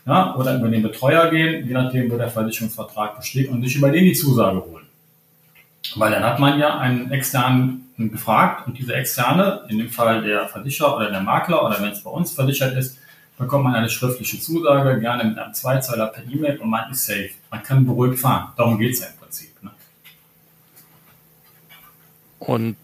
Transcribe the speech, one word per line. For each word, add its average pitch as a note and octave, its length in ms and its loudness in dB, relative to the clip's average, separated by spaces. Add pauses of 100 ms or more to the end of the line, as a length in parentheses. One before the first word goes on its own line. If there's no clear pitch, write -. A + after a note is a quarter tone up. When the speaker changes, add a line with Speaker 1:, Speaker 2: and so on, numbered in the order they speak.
Speaker 1:
ja, E3+ 300 4
oder C3 200 0
über A2+ 140 0
den A2+ 120 2
Betreuer D3+ 480 2
gehen, D#3+ 380 0
je A#2+ 60 -4
nachdem, B2+ 360 0
wo A#2+ 60 -2
der A2+ 140 -2
Versicherungsvertrag A2 880 -6
besteht, C3 320 -2
und A#2+ 120 -2
sich B2 140 -2
über C#3 160 4
den F3 140 6
die E3+ 80 8
Zusage G#2+ 500 2
holen. - 220 -18 (1120)
Weil G#2+ 140 2
dann G2+ 120 0
hat B2 160 0
man C#3+ 180 4
ja D3 200 2
einen B2+ 340 0
externen B2+ 840 0
gefragt A2+ 680 0
und B2+ 120 -8
diese B2 160 -6
externe, C#3+ 720 0
in G#2+ 100 -2
dem A2+ 120 -4
Fall A2+ 320 2
der G#2 260 -2
Versicherer C#3 480 -2
oder G#2+ 160 -2
der F#2+ 80 -4
Makler D3 460 0
oder G#2 160 0
wenn G#2 100 -4
es - 100 -10
bei - 100 -12
uns E3+ 200 -2
versichert C3 460 0
ist, - 200 -6 (420)
bekommt C3+ 260 0
man B2+ 100 2
eine A2 120 0
schriftliche - 520 -4
Zusage, C#3 600 2
gerne A#2 240 -2
mit G#2+ 140 0
einem - 160 -10
Zweizeiler B2+ 540 -2
per A#2 160 -12
E-Mail C#3+ 340 -2
und A2 140 -4
man A2+ 180 -4
ist C3 160 -6
safe. G2 240 -4 (220)
Man G#2+ 100 -10
kann C3+ 240 4
beruhigt B2 320 0
fahren. - 400 -2
Darum A2+ 220 4
geht's B2 200 0
ja - 60 -10
im - 140 -18
Prinzip, - 300 -16 (120)
ne? - 80 -16 (2750)
Speaker 2:
Und A2+ 440 -2